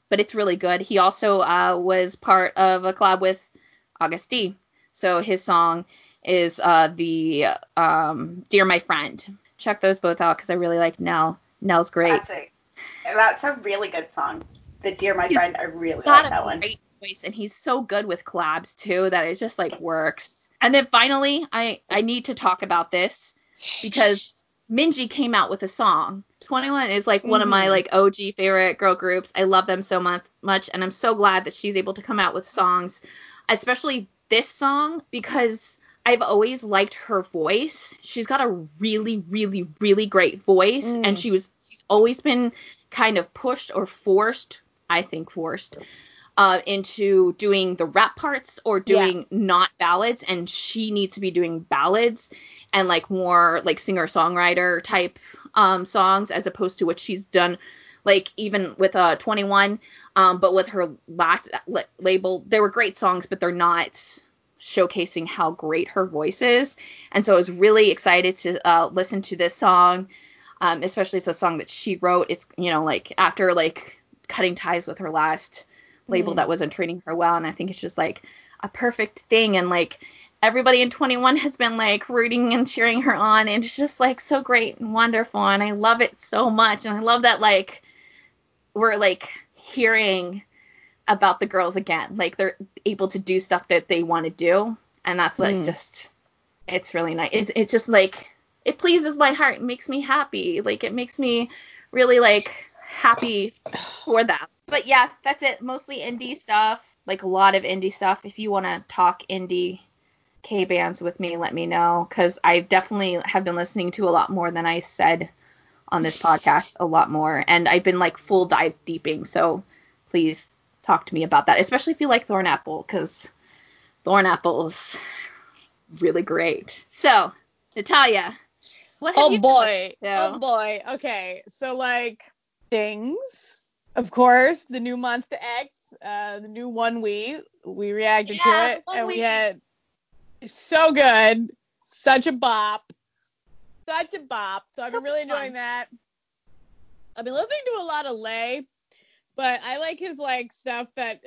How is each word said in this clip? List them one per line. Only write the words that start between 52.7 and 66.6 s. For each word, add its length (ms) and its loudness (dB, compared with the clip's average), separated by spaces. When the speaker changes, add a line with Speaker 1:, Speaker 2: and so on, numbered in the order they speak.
Speaker 1:
and, 160 2
like, 220 0
more, 540 2
like, 140 0
singer-songwriter 1040 0
type, 360 -2
um, 300 4
songs 460 2
as 160 -4
opposed 320 -6
to 80 0
what 140 -4
she's 240 -8
done, 340 0
like, 320 4
even 420 -4
with, 160 2
uh, 220 4
Twenty-one, 640 0
um, 220 6
but 160 4
with 140 2
her 220 -4
last 400 0
la-, 160 -2
label, 480 0
they 140 2
were 80 4
great 280 -2
songs, 300 -2
but 140 -8
they're 120 0
not 680 -2
showcasing 640 -2
how 240 -2
great 380 -4
her 180 -2
voice 340 -4
is. 360 2